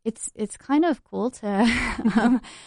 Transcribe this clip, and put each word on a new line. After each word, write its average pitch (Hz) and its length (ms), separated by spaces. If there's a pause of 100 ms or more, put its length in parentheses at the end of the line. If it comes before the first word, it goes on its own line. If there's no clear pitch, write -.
It's, - 300
it's - 220
kind 302 280
of 320 200
cool 202 280
to, - 160 (540)
<laughs> 214 140
um, 233 240 (260)